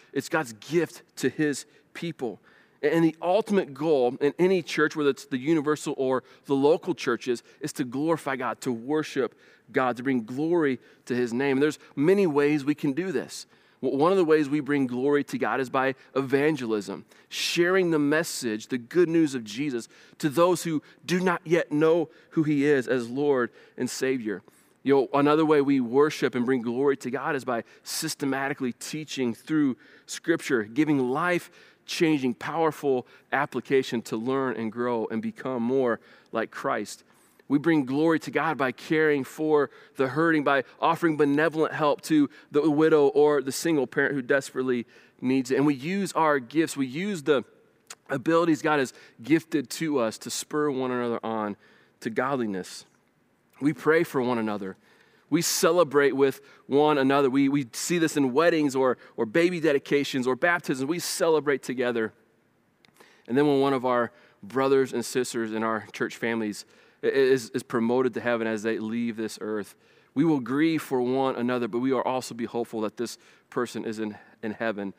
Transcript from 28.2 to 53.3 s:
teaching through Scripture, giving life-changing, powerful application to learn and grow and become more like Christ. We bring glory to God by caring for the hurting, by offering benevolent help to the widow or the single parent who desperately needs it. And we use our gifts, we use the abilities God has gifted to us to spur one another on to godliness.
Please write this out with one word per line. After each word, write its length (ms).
teaching 600
through 440
Scripture, 580
giving 460
life-changing, 1300
powerful 680
application 720
to 120
learn 400
and 160
grow 360
and 140
become 400
more 380
like 200
Christ. 520
We 100
bring 240
glory 360
to 120
God 260
by 140
caring 540
for 460
the 100
hurting, 380
by 180
offering 380
benevolent 560
help 300
to 260
the 180
widow 380
or 340
the 100
single 360
parent 280
who 60
desperately 640
needs 320
it. 60
And 80
we 80
use 400
our 260
gifts, 380
we 100
use 360
the 200
abilities 520
God 180
has 140
gifted 500
to 280
us 200
to 100
spur 400
one 220
another 320
on 340
to 80
godliness. 760